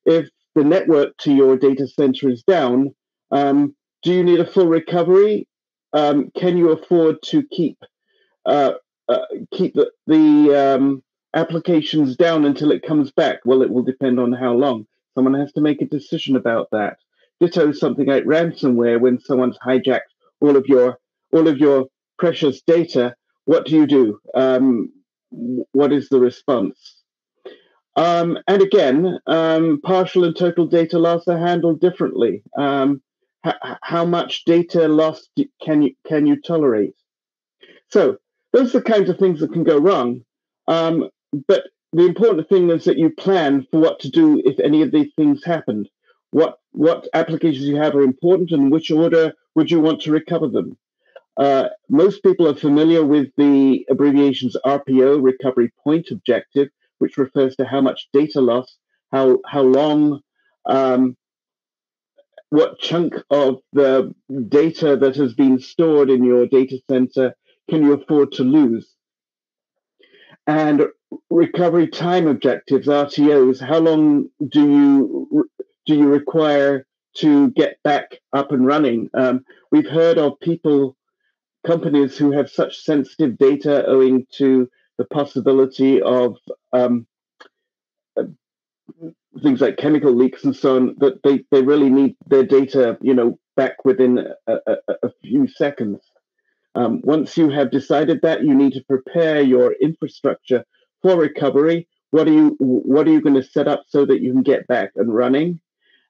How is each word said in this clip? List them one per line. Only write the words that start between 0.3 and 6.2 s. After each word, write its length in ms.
the 80
network 600
to 120
your 220
data 320
center 420
is 140
down, 500
um, 420
do 80
you 100
need 160
a 80
full 220
recovery? 800
Um, 440